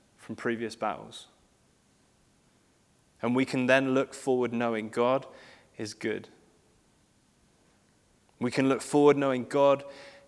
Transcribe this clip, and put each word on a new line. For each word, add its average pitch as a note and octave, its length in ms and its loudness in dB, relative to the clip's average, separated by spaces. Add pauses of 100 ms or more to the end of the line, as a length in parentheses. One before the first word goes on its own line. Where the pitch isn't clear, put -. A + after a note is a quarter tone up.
(180)
from - 180 -12
previous A2+ 400 -4
battles. - 520 -8 (1900)
And A#2+ 140 0
we C3 100 2
can B2+ 220 -2
then C3 260 4
look C3 220 0
forward B2+ 360 0
knowing A#2 380 -2
God B2 380 0 (500)
is G#2+ 160 -8
good. G#2 360 -8 (2000)
We B2 100 -2
can C3+ 180 2
look C3+ 140 2
forward D3 360 4
knowing C3 260 0
God C#3 400 2 (440)